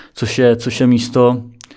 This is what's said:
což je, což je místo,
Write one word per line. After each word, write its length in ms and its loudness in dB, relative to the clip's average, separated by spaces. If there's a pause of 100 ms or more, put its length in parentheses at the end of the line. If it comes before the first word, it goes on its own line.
(140)
což 240 -6
je, 180 4
což 240 -6
je 60 2
místo, 560 2 (340)